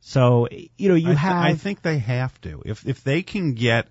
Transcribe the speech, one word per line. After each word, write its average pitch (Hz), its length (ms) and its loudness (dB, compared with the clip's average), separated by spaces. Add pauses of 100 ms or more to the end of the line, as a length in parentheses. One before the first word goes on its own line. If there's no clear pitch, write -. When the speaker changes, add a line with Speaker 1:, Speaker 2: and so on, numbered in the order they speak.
Speaker 1:
So, 123 480 2 (280)
you 196 120 0
know, 180 60 6
you 165 140 2
Speaker 2:
I 175 60 4
th-, 147 40 2
Speaker 1:
have 180 260 0
Speaker 2:
I 175 100 2
think 196 280 -8
they 160 160 -2
have 127 440 -4
to. 80 220 -14
If, - 220 -10
if 135 160 -6
they 147 200 -2
can 175 320 -4
get 117 360 0